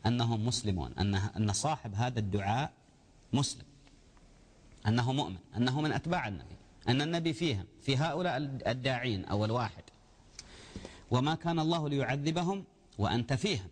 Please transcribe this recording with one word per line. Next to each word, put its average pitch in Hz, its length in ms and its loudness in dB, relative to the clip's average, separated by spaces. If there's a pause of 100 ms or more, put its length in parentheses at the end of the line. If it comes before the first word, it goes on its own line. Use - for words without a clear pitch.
أنهم 117 400 2
مسلمون، 92 540 0
أن، 98 160 4
أن 104 380 0
صاحب 131 420 -2
هذا 117 240 0
الدعاء 104 540 2 (600)
مسلم، - 320 0 (1200)
أنه 120 260 4
مؤمن، 95 240 -2 (200)
أنه 127 240 2
من 151 100 2
أتباع 139 360 -2
النبي، - 280 -8 (340)
أن 131 120 4
النبي 165 320 0
فيهم، 151 320 0 (160)
في 135 160 0
هؤلاء 156 400 0 (300)
الداعين 123 580 0
أو 104 200 2
الواحد. 113 380 -2 (1300)
وما 135 240 2
كان 170 240 -2
الله 156 300 0
ليعذبهم 151 760 0 (340)
وأنت 113 360 0
فيهم. 131 380 -2